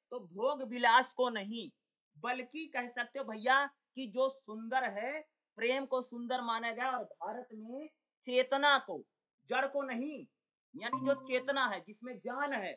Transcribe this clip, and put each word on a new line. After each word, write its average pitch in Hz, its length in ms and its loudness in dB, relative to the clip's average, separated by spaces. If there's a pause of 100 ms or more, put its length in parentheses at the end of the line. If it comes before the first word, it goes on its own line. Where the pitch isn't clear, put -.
(100)
तो 247 100 -8
भोग 226 420 -2
विलास 240 500 6
को 247 160 2
नहीं, 220 420 -4 (480)
बल्कि 254 480 -6
कह 247 220 -6
सकते 240 300 -6
हो 269 60 -4
भैया 247 420 4
कि - 400 -12
जो 247 220 0
सुंदर 226 560 -4
है, 233 360 -4 (360)
प्रेम 254 300 0
को 254 160 0
सुंदर 240 380 -4
माना 233 320 -2
गया 247 180 -2
और 240 140 -2
भारत 233 500 -8
में 247 340 -12 (380)
चेतना 262 520 6
को, 170 240 -8 (480)
जड़ 262 160 2
को 277 160 -2
नहीं, 262 440 -6 (500)
यानी 262 300 -4
जो 277 80 6
चेतना 262 540 0
है, 190 120 -4
जिसमें 214 380 -12
जान 277 340 -4
है, 190 240 -4